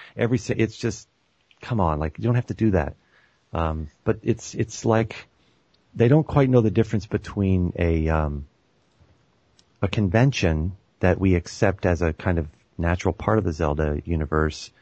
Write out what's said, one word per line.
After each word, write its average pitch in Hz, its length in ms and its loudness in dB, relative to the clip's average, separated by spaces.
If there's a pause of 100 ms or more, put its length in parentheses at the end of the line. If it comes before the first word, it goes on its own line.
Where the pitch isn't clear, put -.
(180)
every 117 200 0
si-, - 160 -6
it's 110 240 -2
just, - 300 -8 (540)
come 117 180 -4
on, 80 200 2
like, 78 200 -6
you 107 60 -6
don't 120 100 2
have 123 120 -2
to 110 60 -8
do 110 180 0
that. 78 240 0 (580)
Um, 80 360 -4 (140)
but 110 180 -2
it's, 117 320 -4
it's - 320 -6
like, 113 420 -2 (680)
they 120 120 4
don't 147 200 4
quite 139 220 2
know 127 120 6
the 110 100 2
difference 110 360 0
between 95 680 0
a, 82 320 2
um, 76 360 -2 (1400)
a 101 60 2
convention 95 840 0 (260)
that 90 200 4
we 95 160 4
accept 95 500 -2
as 87 160 2
a 82 120 2
kind 90 240 -2
of 76 100 -2 (300)
natural 87 360 0
part 107 260 0
of 101 40 0
the 90 100 -2
Zelda 76 520 -2
universe, 78 680 -2 (100)